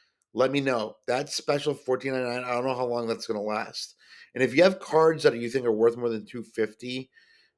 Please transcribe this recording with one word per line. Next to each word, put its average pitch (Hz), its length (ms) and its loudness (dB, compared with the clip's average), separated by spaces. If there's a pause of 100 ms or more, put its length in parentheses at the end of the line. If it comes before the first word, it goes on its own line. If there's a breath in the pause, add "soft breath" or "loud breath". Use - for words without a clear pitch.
(340)
let 127 160 2
me 139 100 0
know. 120 360 -2 (100)
That 127 240 -2
special 147 420 -2
fourteen 131 400 -4
ninety-nine, 123 300 -4
I 123 100 -4
don't 123 140 -2
know 131 80 0
how 123 120 -2
long 120 200 -2
that's 113 220 -4
gonna 107 120 -4
last. 107 540 -6 (400 loud breath)
And 123 80 0
if 123 140 2
you 170 80 8
have 190 160 4
cards 160 420 4
that 147 140 6
you 117 120 -4
think 123 160 -2
are 117 80 2
worth 113 240 4
more 120 120 -2
than 110 180 -4
two 120 160 -12
fifty 123 680 -6 (480 soft breath)